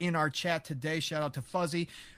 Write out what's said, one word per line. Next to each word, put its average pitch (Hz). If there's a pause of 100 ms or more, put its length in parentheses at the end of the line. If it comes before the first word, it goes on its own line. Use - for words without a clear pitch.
in 170
our 151
chat 165
today. 156
Shout 151
out 143
to 135
Fuzzy. 170 (300)